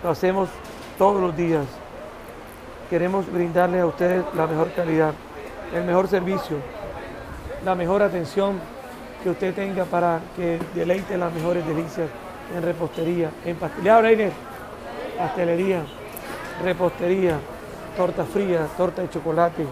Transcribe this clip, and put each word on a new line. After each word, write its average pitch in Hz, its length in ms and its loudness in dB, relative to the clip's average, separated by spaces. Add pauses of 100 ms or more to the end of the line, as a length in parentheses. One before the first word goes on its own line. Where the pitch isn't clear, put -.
Lo 175 60 0
hacemos 185 400 2 (480)
todos 196 240 6
los 180 120 2
días. 160 320 2 (1200)
Queremos 180 420 0
brindarles 175 520 4
a - 20 4
ustedes 180 400 2 (100)
la 165 120 2
mejor 160 260 2
calidad, 160 400 2 (600)
el 175 120 -2
mejor 185 240 4
servicio, 180 480 0 (1040)
la 185 100 2
mejor 185 300 2
atención 196 560 0 (640)
que 185 60 0
usted 175 260 0
tenga 196 300 -2
para 175 340 2 (160)
que 170 240 0 (160)
deleite 180 420 0
las 170 140 0
mejores 170 340 0
delicias 160 440 -2 (440)
en 175 100 -2
repostería, 170 680 0 (140)
en 170 100 -2
pastelería, 180 400 4
ahora, 226 160 8
Inés, 214 220 6 (840)
pastelería, 175 680 2 (800)
repostería, 175 760 2 (580)
torta 180 300 2
fría, 175 500 2
torta 180 280 0
de 170 60 -4
chocolate 165 640 2